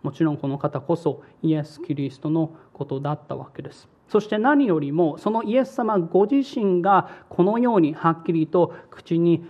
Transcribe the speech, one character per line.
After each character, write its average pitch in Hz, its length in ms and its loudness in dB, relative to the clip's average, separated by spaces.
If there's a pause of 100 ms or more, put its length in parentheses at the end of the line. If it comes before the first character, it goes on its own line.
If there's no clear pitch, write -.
も 143 120 -8
ち - 100 -2
ろ 160 80 2
ん 147 60 -4
こ 143 100 -8
の 139 120 -4
方 143 220 -4
こ 170 140 -2
そ 160 280 -4 (200)
イ 160 120 2
エ 151 100 -4
ス・ - 180 -18
キ 147 140 -6
リ 139 120 -6
ス 131 120 -14
ト 156 100 -6
の 160 220 -2 (200)
こ - 120 -8
と 135 160 -8
だ 143 120 -4
っ 147 140 -8
た 135 80 -8
わ 131 180 -14
け - 100 -16
で - 100 -14
す。 - 160 -20 (180)
そ 214 140 2
し 214 80 -10
て 214 100 -2
何 269 300 4
よ 165 100 2
り 143 140 -4
も 156 260 0
そ - 100 -4
の 226 140 -2
イ 208 140 0
エ 262 80 4
ス 262 100 -12
様 220 240 0
ご 185 280 2
自 277 220 0
身 190 340 0
が 190 280 4 (180)
こ - 140 0
の 208 160 2
よ 240 160 2
う 196 60 4
に 156 140 2
は 165 160 0
っ 165 120 -4
き 185 100 -4
り 160 140 0
と 175 260 0 (180)
口 - 280 -4
に 170 320 2